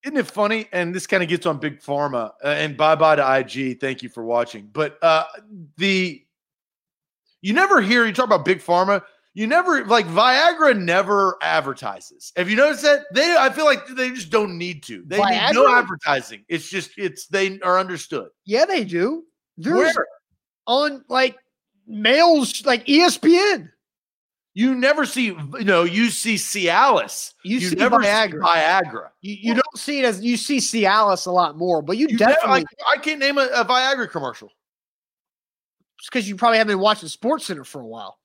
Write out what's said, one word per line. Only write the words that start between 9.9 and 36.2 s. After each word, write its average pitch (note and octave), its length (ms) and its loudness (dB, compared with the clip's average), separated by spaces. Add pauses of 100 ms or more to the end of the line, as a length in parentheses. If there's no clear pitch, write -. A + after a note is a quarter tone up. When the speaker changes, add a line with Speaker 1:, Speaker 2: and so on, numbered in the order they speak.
Speaker 1:
Viagra B3+ 720 2
never F#3+ 600 0
advertises. C3+ 960 -6
Have F3+ 140 -4
you G#3+ 60 0
noticed C#4+ 260 2
that? D4 220 4 (100)
They, D#4+ 200 2
I C4+ 140 4
feel D4+ 160 -2
like C4+ 220 2
they B3+ 240 -6
just A#3+ 200 -12
don't G3+ 280 -2
need F3 260 -10
to. G2+ 220 -16
They E3 100 -6
need G3+ 360 0
no B3 120 4
Speaker 2:
Viagra? B3+ 140 6
Speaker 1:
advertising. D3 680 -4
It's E3 200 -6
just, F#3 300 -8
it's, F3+ 300 -8
they F#3+ 320 -4
are F#3 180 0
understood. E3 500 -8 (160)
Speaker 2:
Yeah, A#3 220 0
they F4 180 -2
do. G3+ 400 -4 (320)
There's C#4 380 0
Speaker 1:
Where? A3+ 120 -4 (600)
Speaker 2:
on, C#4 420 -2
like, B3+ 280 -2 (500)
males, C4 800 2
like, A#3+ 220 0
E C#4+ 120 6
S F4 160 4
P E4 220 4 (160)
N. E3+ 180 -12 (800)
Speaker 1:
You B3 200 2
never C4+ 320 2
see, A#3+ 220 -2
you E3 360 -8
know, F#3 180 4
you G3+ 280 2
see A3 240 -2
Cialis. F#3 1000 0 (100)
Speaker 2:
You G#3+ 160 -4
Speaker 1:
You F3+ 120 -2
Speaker 2:
see - 60 -2
Speaker 1:
never A#3 260 4
see G3+ 80 2
Speaker 2:
Viagra. G#3 300 0
Speaker 1:
Viagra. E3 680 0 (140)
Speaker 2:
You, G3+ 180 -12
you A3+ 140 -2
don't B3 240 -2
see C#4+ 200 -6
it C4 60 0
as, G#3 180 0
you A#3+ 140 -2
see C#4 220 -2
Cialis G#3 680 0
a F3+ 40 -8
lot F3 260 0
more, E3+ 240 0
but D#3 160 -4
you C#4 140 0
Speaker 1:
You A3+ 80 0
never, A#3 160 4
Speaker 2:
definitely C4 320 2 (200)
Speaker 1:
I, C4+ 60 2
I D4+ 60 2
can't D4+ 200 -6
name C#4 200 0
a, C4+ 80 2
a B3 180 0
Viagra B3+ 460 0
commercial. B2 400 -10 (1500)
Speaker 2:
It's - 120 -20
'cause A3 180 -4